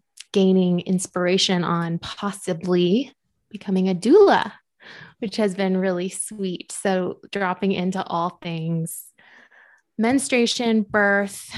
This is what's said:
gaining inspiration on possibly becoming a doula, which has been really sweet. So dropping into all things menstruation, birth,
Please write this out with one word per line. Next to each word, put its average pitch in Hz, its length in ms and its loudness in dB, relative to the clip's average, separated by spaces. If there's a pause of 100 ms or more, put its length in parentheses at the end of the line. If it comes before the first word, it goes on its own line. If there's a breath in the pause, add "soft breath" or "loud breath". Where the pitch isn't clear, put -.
(320)
gaining 185 480 4
inspiration 180 840 0
on 170 360 -2
possibly 180 1120 -2 (380)
becoming 190 400 -2
a 185 40 0
doula, 247 580 6 (680 loud breath)
which 220 180 -6
has 208 180 0
been 190 220 0
really 185 320 -2
sweet. 190 640 -8
So 185 480 -2 (100)
dropping 196 420 -2
into 185 300 -2
all 175 380 -4
things 165 640 -6 (920 soft breath)
menstruation, 233 840 2
birth, 202 760 0